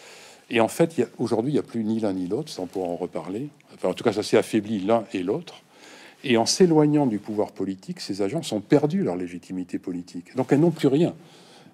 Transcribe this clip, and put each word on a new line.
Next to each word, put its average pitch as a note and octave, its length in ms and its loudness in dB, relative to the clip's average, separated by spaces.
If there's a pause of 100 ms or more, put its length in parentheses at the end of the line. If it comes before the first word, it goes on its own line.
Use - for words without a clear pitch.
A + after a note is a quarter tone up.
(500)
Et A#2 120 2
en A2 80 2
fait, - 280 0
il B2 40 4
y - 20 2
a, - 40 -2 (100)
aujourd'hui, A#2 340 0
il D3 40 2
n'y C3 40 2
a - 40 -2
plus A2+ 200 -6
ni A2 160 0
l'un G#2 140 0
ni F#2 140 -4
l'autre, C3 240 -4
ça, F#2 100 -8
on F2+ 60 -6
pourra F#2 200 -6
en F2 80 -4
reparler. F2+ 540 -8 (240)
Enfin, - 160 -4
en F2+ 40 0
tout - 120 -8
cas, A2+ 80 2
ça G2+ 100 -2
s'est - 140 4
affaibli G#2+ 420 0
l'un A2 240 2 (100)
et F#2+ 80 -2
l'autre. A#2 400 -6 (600)
Et B2+ 140 2
en A#2 80 2
s'éloignant D3+ 600 4
du G#2+ 140 0
pouvoir G#2 320 -4
politique, G2 480 -8
ces G2 220 -6
agences C3+ 320 -4
ont - 80 -2
perdu D3+ 420 2
leur F#2+ 140 -2
légitimité F2+ 600 -8
politique. F2+ 580 -12
Donc, B2+ 180 -2
elles C#3 80 6
n'ont E3+ 100 4
plus E3 160 2
rien. C#3+ 260 2 (600)